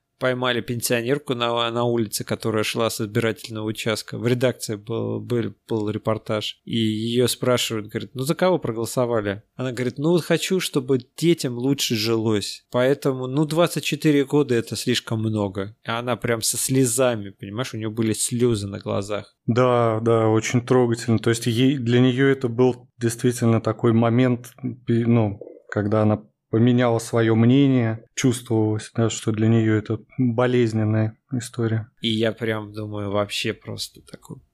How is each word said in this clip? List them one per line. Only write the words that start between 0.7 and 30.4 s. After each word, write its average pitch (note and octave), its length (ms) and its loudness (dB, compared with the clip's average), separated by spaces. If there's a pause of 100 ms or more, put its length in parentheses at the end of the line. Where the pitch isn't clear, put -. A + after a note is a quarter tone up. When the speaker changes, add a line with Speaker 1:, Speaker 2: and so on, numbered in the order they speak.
Speaker 1:
на, A#2 360 -2
на A#2+ 140 -2
улице, A#2 400 -2
которая G#2+ 400 -2
шла A#2 240 -2
с - 140 -6
избирательного A2 640 -4
участка. A2 500 -6
В G#2 100 -4
редакции B2 500 -2
был, A2 440 -6
был, A2+ 340 -4 (140)
был G#2+ 220 -2
репортаж. G#2+ 760 -6
И - 140 -8
ее A2+ 500 0
спрашивают, A#2 600 -2
говорит: G#2+ 260 -10
"Ну, B2+ 80 -6
за D#3 120 -2
кого F3+ 240 2
проголосовали?" A#2 840 -2 (140)
Она B2+ 160 -6
говорит: B2 260 -4
"Ну, D#3 140 2
вот E3+ 120 2
хочу, F3 340 0
чтобы C3 420 0 (180)
детям D3+ 400 0
лучше C3 380 0
жилось. A2 720 0
Поэтому, C3 560 0
ну, C#3 180 0
двадцать D#3 400 0
четыре C#3+ 400 2
года — C#3 300 0
это A2+ 200 -2
слишком A2+ 460 -2
много". G2+ 640 -2
И A#2 60 -8
она A#2+ 260 -4
прям A#2 240 -2
со - 160 -2
слезами, B2 720 0
понимаешь, G2+ 460 -10
у - 20 -8
нее A2 140 -6
были A2 240 0
слезы A#2 540 0
на G2 100 -8
глазах. G2+ 680 -6
Speaker 2:
Да, A#2+ 560 2
да, A2+ 280 4
очень A2 360 2
трогательно. A#2+ 540 2
То A#2 100 -2
есть A#2 180 0
ей, C3 300 2
для A#2+ 240 2
нее B2+ 280 4
это C3+ 200 0
был B2 400 0 (100)
действительно A#2 600 2
такой A#2 320 0
момент, A#2 640 2 (320)
пи-, A#2 180 2
ну, A2+ 340 2 (320)
когда G#2 340 0
она G#2+ 180 2 (260)
поменяла A#2+ 520 4
свое A2+ 340 2
мнение, A#2+ 720 4 (100)
чувствовалось, A2 800 0
да, A2+ 160 2
что - 220 -4
для A2 160 2
нее A2 260 4
это G#2+ 240 -2 (180)
болезненная A2 1040 2 (140)